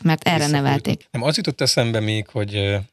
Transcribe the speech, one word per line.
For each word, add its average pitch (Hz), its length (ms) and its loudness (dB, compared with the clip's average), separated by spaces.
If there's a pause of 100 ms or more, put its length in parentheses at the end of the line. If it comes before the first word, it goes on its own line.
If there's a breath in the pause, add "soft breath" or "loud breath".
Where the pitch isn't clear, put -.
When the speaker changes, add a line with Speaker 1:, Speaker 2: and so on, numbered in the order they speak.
Speaker 1:
mert 160 200 2
erre 170 140 0
Speaker 2:
Visszafordult. 147 280 2
Speaker 1:
nevelték. - 460 -2
Speaker 2:
Nem, 120 120 -4
az 147 140 0
jutott - 240 -4
eszembe 117 400 2
még, 107 280 0
hogy, 101 260 -4
ö, 101 220 0 (160)